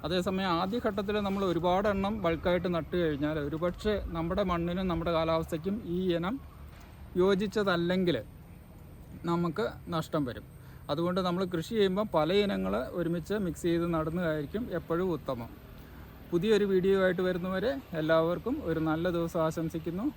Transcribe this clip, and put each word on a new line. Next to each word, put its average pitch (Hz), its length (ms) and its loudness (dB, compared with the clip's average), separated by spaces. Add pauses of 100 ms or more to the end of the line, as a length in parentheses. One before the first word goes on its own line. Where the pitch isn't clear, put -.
അതേസമയം 190 520 0
ആദ്യ 190 280 0
ഘട്ടത്തിൽ 208 320 0 (100)
നമ്മൾ 196 180 2
ഒരുപാട് 180 440 4
എണ്ണം 196 340 0
ബൾക്കായിട്ട് 175 520 2
നട്ട് 165 220 -2
കഴിഞ്ഞാൽ 151 420 2
ഒരുപക്ഷെ 170 560 -2 (220)
നമ്മുടെ 170 340 0
മണ്ണിനും 175 400 0
നമ്മുടെ 170 220 0
കാലാവസ്ഥയ്ക്കും 165 640 0 (100)
ഈ 175 140 -2 (160)
ഇനം 180 180 0 (800)
യോജിച്ചതല്ലെങ്കിൽ 185 1000 2 (1040)
നമുക്ക് 170 420 0 (220)
നഷ്ടം 156 360 -2
വരും. 113 200 -6 (440)
അതുകൊണ്ട് 175 320 0
നമ്മൾ 180 240 0
കൃഷി 175 300 -4
ചെയ്യുമ്പോൾ 202 380 4
പല 156 200 4 (120)
ഇനങ്ങൾ 196 320 0 (220)
ഒരുമിച്ച് 170 360 -2 (120)
മിക്സ് 160 220 -4
ചെയ്ത് 170 260 2
നടുന്നതായിരിക്കും 160 680 -2 (100)
എപ്പോഴും 170 440 -2
ഉത്തമം. 135 340 -6 (760)
പുതിയൊരു 202 460 4
വീഡിയോ 190 280 6
ആയിട്ട് 185 200 4
വരുന്നവരെ 185 500 0 (220)
എല്ലാവർക്കും 165 640 2 (100)
ഒരു 160 240 0
നല്ല 165 200 0
ദിവസം 170 300 0
ആശംസിക്കുന്നു. 165 680 -2 (100)